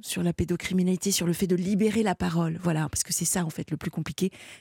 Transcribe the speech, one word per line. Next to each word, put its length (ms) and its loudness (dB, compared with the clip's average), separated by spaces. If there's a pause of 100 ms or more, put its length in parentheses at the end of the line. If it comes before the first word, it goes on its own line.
sur 220 -4
la 100 2
pédocriminalité, 800 0
sur 160 0
le 60 4
fait 140 0
de 80 2
libérer 480 2
la 120 2
parole, 420 0
voilà, 320 0
parce 140 -2
que 100 -10
c'est 120 -2
ça 200 0
en 40 -4
fait 220 -8
le 60 -2
plus 140 -8
compliqué, 380 -2 (320)